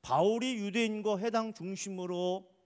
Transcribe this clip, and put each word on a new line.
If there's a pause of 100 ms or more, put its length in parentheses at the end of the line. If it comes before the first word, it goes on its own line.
바울이
유대인과
회당
중심으로 (140)